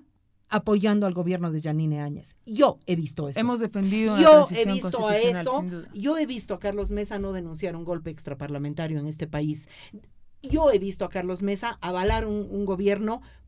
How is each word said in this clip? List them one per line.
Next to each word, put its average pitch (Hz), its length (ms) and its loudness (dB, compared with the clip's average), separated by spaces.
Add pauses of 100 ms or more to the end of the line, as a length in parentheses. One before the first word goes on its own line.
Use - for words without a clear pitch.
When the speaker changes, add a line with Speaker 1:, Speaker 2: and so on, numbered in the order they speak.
(500)
Speaker 1:
apoyando 208 580 2
al 180 60 -2
gobierno 175 380 -2
de 156 100 -4
Yanine 151 400 -2
Áñez. 147 340 -10 (100)
Yo 233 420 2
he 180 80 0
visto 156 340 -6
eso. 139 100 -6
Speaker 2:
Hemos 240 200 0
defendido 214 540 0
una 247 100 4
Speaker 1:
Yo 302 280 12
he 226 120 0
Speaker 2:
transición - 100 2
Speaker 1:
visto 185 140 -4
a 175 40 -2 (100)
Speaker 2:
constitucional, 214 400 2
Speaker 1:
eso, 262 200 -2
Speaker 2:
sin 180 100 -6
duda. 170 220 -12
Speaker 1:
yo 277 260 -2
he 302 80 0
visto 226 260 -8
a 175 60 -6
Carlos 202 320 -4
Mesa 202 260 -4
no 196 160 -4
denunciar 170 420 -8
un 165 100 -10
golpe 165 260 -6
extraparlamentario 147 880 -6
en 147 80 -6
este 151 200 -8
país. 151 400 -6 (760)
Yo 285 280 4
he 208 80 4
visto 190 260 -4
a 170 40 -8
Carlos 180 320 -4
Mesa 202 400 -2
avalar 196 460 0
un, 208 240 -4
un 202 140 -4
gobierno 202 560 0 (260)